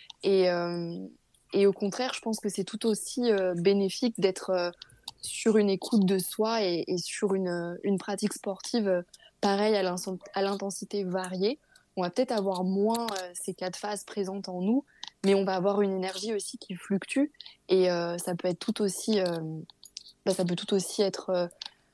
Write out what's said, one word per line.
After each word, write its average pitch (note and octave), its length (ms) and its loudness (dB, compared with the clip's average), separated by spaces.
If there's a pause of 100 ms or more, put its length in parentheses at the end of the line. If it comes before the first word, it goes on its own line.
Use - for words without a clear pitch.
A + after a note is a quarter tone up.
(220)
Et, F#3+ 280 6
euh, F3 440 -2 (580)
et G3+ 140 6
au G3 60 6
contraire, G#3 420 -2
je - 60 -10
pense A3 180 -2
que G#3+ 100 -4
c'est G3 140 -2
tout G#3+ 240 -6
aussi, A3+ 460 0
euh, F#3 240 2
bénéfique G3 640 2
d'être, F#3+ 300 0
euh, F3 200 2 (520)
sur - 340 2
une G#3 140 6
écoute G3 340 2
de F#3+ 140 4
soi A3 440 0
et, F3 240 0
et F3+ 120 -2
sur G3 360 -2
une, F3 480 -2
une G3 160 2
pratique G3+ 360 -4
sportive, G#3 520 -4
euh, F3+ 160 2 (380)
pareil, G#3 340 2
à G3 80 2
l'insen-, F3+ 360 -2 (160)
à G3+ 80 0
l'intensité G3 600 -4
variée. F#3 560 -2 (380)
On F#3 60 0
va F3 80 0
peut-être B3 220 0
avoir F#3+ 300 0
moins, G#3 480 2
euh, F#3 240 -6
ces - 200 -8
quatre F#3 240 -8
phases G#3 260 -6
présentes F#3+ 440 -6
en F3+ 120 -6
nous, A3+ 240 2 (400)
mais G3 100 6
on G3 100 4
va F#3+ 120 0
avoir G3 260 2
une G3 140 2
énergie F#3+ 380 -4
aussi - 240 -6
qui - 180 -10
fluctue. C4+ 560 0 (360)
Et, F#3 220 6
euh, E3+ 280 0
ça F3+ 180 -4
peut F3+ 120 -4
être F3+ 120 -2
tout - 200 -2
aussi, G#3 380 0
euh, F3 220 0 (840)
bah, F#3+ 100 2
ça F#3 100 0
peut F3 120 0
tout - 180 -6
aussi G3 280 0
être, F#3+ 280 -2
euh, F3+ 160 2 (480)